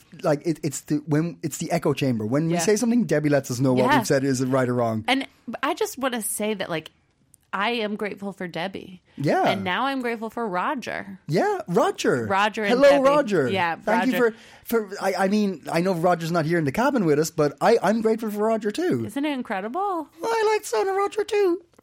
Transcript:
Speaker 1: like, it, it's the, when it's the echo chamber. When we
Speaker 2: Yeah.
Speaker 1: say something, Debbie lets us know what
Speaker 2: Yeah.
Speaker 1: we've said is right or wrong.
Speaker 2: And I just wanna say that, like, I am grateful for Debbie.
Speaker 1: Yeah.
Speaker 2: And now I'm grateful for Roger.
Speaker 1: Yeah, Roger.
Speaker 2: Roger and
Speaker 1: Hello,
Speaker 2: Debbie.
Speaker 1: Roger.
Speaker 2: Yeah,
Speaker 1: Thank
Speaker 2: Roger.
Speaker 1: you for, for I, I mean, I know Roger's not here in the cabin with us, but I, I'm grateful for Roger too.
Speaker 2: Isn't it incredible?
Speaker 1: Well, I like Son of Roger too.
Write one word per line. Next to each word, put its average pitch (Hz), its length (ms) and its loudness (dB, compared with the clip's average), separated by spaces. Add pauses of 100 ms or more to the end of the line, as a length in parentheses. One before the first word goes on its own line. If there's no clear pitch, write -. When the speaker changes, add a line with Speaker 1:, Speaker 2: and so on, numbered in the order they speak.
(280)
Speaker 1:
like, 151 200 0
it, 156 160 -2
it's 147 180 -4
the, - 140 -2 (100)
when 156 380 0
it's 156 160 -8
the 160 120 -4
echo 165 220 0
chamber. 123 320 0
When 143 220 0
we 165 60 0
Speaker 2:
Yeah. 175 60 0
Speaker 1:
say 208 160 2
something, 233 280 2
Debbie 151 260 0
lets 139 220 2
us 117 80 -4
know 131 140 4
what 127 180 4
Speaker 2:
Yeah. 294 80 6
Speaker 1:
we've 214 80 -2
said 139 160 2
is 135 200 0
right 127 240 2
or 123 60 0
wrong. 113 340 0
Speaker 2:
And 269 200 0 (340)
I 320 140 -2
just 403 240 -4
wanna 240 240 -4
say 214 320 -4
that, 190 160 -6
like, 156 180 -6 (640)
I 202 160 -2
am 214 260 -4
grateful 202 380 -8
for 180 160 -10
Debbie. 185 520 -10 (140)
Speaker 1:
Yeah. 247 320 0
Speaker 2:
And 196 160 -2
now 190 220 -2
I'm 269 160 -4
grateful 226 280 -6
for 233 160 -6
Roger. 196 720 -6 (100)
Speaker 1:
Yeah, 359 300 0 (100)
Roger. 202 560 0
Speaker 2:
Roger 208 400 0
and 202 80 2
Speaker 1:
Hello, 277 160 8
Speaker 2:
Debbie. 285 140 6
Speaker 1:
Roger. 233 460 4
Speaker 2:
Yeah, 175 280 0
Speaker 1:
Thank 214 340 0
Speaker 2:
Roger. - 0 -
Speaker 1:
you 226 240 2 (300)
for, 220 240 -2
for 185 120 -10
I, 190 120 0
I 185 160 2
mean, 202 320 0 (100)
I 160 80 0
know 185 140 2
Roger's 170 400 0
not 170 120 2
here 170 140 2
in 156 60 0
the 135 80 0
cabin 247 320 2
with 147 120 4
us, 160 140 0
but 147 300 0
I, 208 200 6
I'm 220 200 2
grateful 220 280 0
for 208 100 -6
Roger 220 320 0
too. 208 340 0
Speaker 2:
Isn't 277 180 -6
it 302 80 -2
incredible? 233 480 -6
Speaker 1:
Well, 359 300 -4 (240)
I 440 200 2
like 427 120 -2
Son 427 200 0
of 381 120 0
Roger 403 260 -2
too. 392 380 0 (220)